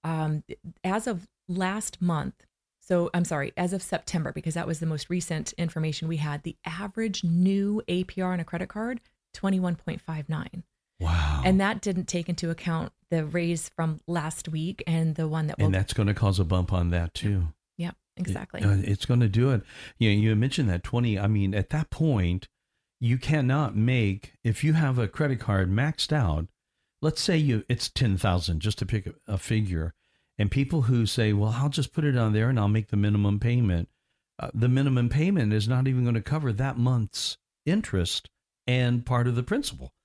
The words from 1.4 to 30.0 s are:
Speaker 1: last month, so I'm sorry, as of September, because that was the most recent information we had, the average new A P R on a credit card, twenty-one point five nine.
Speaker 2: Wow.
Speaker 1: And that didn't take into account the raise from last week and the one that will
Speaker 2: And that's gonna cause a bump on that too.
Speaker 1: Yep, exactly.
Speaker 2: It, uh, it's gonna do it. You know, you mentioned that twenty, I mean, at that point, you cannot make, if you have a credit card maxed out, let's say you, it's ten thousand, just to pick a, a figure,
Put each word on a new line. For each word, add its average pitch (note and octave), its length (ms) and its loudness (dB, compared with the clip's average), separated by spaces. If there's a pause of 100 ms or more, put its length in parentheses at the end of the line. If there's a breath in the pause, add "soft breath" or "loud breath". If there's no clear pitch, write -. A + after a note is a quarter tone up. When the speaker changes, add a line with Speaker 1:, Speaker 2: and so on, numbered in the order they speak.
Speaker 1:
last F#3+ 540 -4
month, D#3 440 -2 (360)
so F3 320 0
I'm F3 120 2
sorry, D3 300 -4
as F3+ 160 -2
of F#3+ 100 -4
September, - 520 -4
because D#3 220 -6
that E3+ 120 -4
was D#3+ 140 -4
the E3 40 -4
most D#3 240 -4
recent F3 440 -4
information D#3+ 560 -4
we E3 80 -2
had, D3 260 -4
the - 220 -10
average G3 580 -6
new G3 640 2
A F3+ 160 -2
P - 160 -8
R F#3 140 -2
on F3+ 80 -4
a D#3+ 40 -6
credit F3 220 -6
card, A#3 320 -8 (340 soft breath)
twenty-one F#3 440 0
point - 240 -8
five D#3 260 -8
nine. D#3+ 360 -6 (360)
Speaker 2:
Wow. D2+ 440 2
Speaker 1:
And F#3+ 160 6
that - 220 0
didn't F#3 260 -2
take F3 220 -4
into E3 200 -4
account E3 440 -4 (160)
the D#3+ 160 0
raise E3+ 440 -2
from D#3+ 380 -4
last D#3+ 400 -4
week D#3+ 400 -4
and D#3+ 280 2
the D#3+ 120 -2
one D#3 200 -2
that D3 100 -6
will G2+ 80 2
Speaker 2:
And F#2+ 100 4
that's F#2+ 160 0
gonna G#2 220 2
cause G2 260 2
a F#2 60 4
bump F2+ 260 2
on F2 200 2
that E2+ 220 0
too. F#2+ 360 0 (280)
Speaker 1:
Yep, E3+ 180 -6 (200)
exactly. - 460 -6
Speaker 2:
It, G2+ 40 0
uh, G2+ 180 6
it's G2 220 -2
gonna A#2+ 220 4
do A#2 240 4
it. A2+ 120 2 (340 loud breath)
You A2+ 120 6
know, G2+ 60 6
you A2 200 4
mentioned B2+ 340 2
that F2 140 0
twenty, A#2+ 360 0
I G2+ 80 2
mean, G2+ 260 2
at G2+ 180 -2
that D#3 180 -2
point, F#2 580 0 (540)
you A#2+ 160 2
cannot C3 580 0
make, G#2+ 580 0 (100)
if A2+ 200 0
you D#3 100 4
have C#3+ 240 2
a A2+ 120 0
credit C#3 300 -2
card F#2+ 300 2
maxed C3+ 440 0
out, F2 340 0 (540)
let's D#3 200 0
say E3+ 160 2
you, C3+ 300 2
it's - 220 -2
ten G#2+ 280 2
thousand, F2 440 0
just G#2 160 -2
to G2+ 80 -4
pick G#2 220 -4
a, - 60 -12 (140)
a G2+ 100 -2
figure, F#2 560 -2 (440)